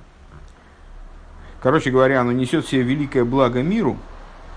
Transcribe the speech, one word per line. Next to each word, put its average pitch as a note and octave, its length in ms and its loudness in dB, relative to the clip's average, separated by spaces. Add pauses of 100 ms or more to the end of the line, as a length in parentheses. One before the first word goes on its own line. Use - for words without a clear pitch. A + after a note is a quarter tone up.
(1600)
короче C#3 300 2
говоря, C3 300 4
оно A#2+ 100 0
несёт B2+ 320 0
в - 40 -14
себе C3 140 0
великое C3+ 420 0
благо B2 380 2
миру, F3 340 0 (600)